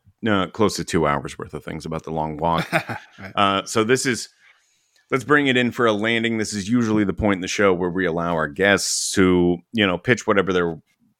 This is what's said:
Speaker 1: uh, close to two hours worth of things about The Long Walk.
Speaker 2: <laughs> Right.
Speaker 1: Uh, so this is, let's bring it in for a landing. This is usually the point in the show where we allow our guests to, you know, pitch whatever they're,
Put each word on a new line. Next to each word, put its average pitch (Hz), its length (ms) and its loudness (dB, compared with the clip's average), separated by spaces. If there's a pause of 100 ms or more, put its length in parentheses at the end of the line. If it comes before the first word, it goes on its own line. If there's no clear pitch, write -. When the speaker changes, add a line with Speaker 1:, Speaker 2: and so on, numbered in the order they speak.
(260)
Speaker 1:
uh, 98 200 2
close 98 300 0
to 85 80 -6
two 80 220 0
hours 71 300 -2
worth - 160 -14
of 73 120 -12
things 82 200 -10
about 80 200 -8
The 78 80 -10
Long 78 240 -6
Walk. 82 360 -2
Speaker 2:
<laughs> 107 280 -6 (160)
Right. 95 200 -16
Speaker 1:
Uh, 98 280 2
so 113 200 0
this 127 220 0
is, 117 220 -4 (840)
let's 135 100 -2
bring 143 240 2
it 131 100 4
in 123 140 2
for 120 160 0
a 110 60 4
landing. 113 460 0
This 107 140 -4
is 101 160 -6
usually 110 360 2
the 95 80 -4
point 101 240 0
in 87 60 -8
the 92 60 -6
show 101 240 2
where 90 180 0
we 90 160 -2
allow 85 280 -2
our 78 140 0
guests 92 640 0
to, 90 460 4 (140)
you 110 140 2
know, 90 120 0
pitch 117 280 0
whatever 98 260 2
they're, 87 240 0 (440)